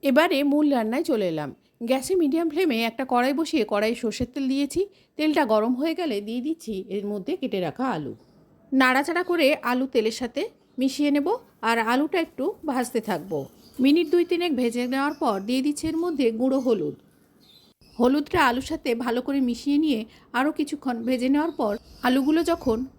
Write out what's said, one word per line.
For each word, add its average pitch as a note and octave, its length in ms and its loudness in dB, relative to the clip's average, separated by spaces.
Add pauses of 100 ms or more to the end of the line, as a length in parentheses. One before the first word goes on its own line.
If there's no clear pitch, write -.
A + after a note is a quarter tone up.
এবারে D4+ 360 4 (120)
মূল D4+ 240 4
রান্নায় A#3 360 0
চলে G#3+ 220 0
এলাম। D3+ 180 -6 (380)
গ্যাসে C4 340 0
মিডিয়াম D#4+ 300 0
ফ্লেমে D4+ 260 0 (120)
একটা B3 220 -6
কড়াই B3 280 2
বসিয়ে D4+ 320 0
কড়াই A3 300 0
সর্ষের A#3+ 300 -2
তেল C#4 200 -6
দিয়েছি। C#4 280 -2 (380)
তেলটা D#4 240 2 (100)
গরম A3 280 2
হয়ে D#4+ 200 0
গেলে D4 160 -2 (100)
দিয়ে A#3 200 -6
দিচ্ছি D4+ 280 -6 (220)
এর G3+ 140 -6
মধ্যে G#3 300 -6
কেটে G3+ 260 -4
রাখা B3 200 -4 (100)
আলু। C3 180 -6 (580)
নাড়াচাড়া C4+ 580 4
করে E4 160 4 (240)
আলু B3+ 220 0
তেলের A3+ 280 2
সাথে C4 220 -4 (380)
মিশিয়ে C#4 360 2
নেব, C#4+ 100 0 (420)
আর A#3 80 4 (160)
আলুটা D4+ 340 0
একটু - 180 -8 (260)
ভাজতে A#3+ 380 -2
থাকব। F3+ 240 -4 (520)
মিনিট D#4 300 4
দুই F4 160 4
তিনেক F4 200 0 (100)
ভেজে A#3+ 220 0 (100)
নেওয়ার C#4 300 -2
পর A3+ 140 0 (120)
দিয়ে B3+ 180 0
দিচ্ছি D4 240 -4
এর D#4+ 140 -4
মধ্যে D4 220 0 (140)
গুঁড়ো C4 260 2
হলুদ। F3+ 300 0 (1000)
হলুদটা C#4+ 400 2 (100)
আলুর B3 220 -2
সাথে D#4+ 200 -4 (140)
ভালো A#3+ 220 -2
করে C#4 120 0 (100)
মিশিয়ে C#4+ 360 0
নিয়ে C4 160 0 (380)
আরও C#4+ 200 2
কিছুক্ষণ C#4+ 380 -4 (120)
ভেজে B3+ 260 0
নেওয়ার D#4 260 2
পর G#3+ 120 0 (340)
আলুগুলো C#4 340 4 (120)
যখন B3+ 260 0 (200)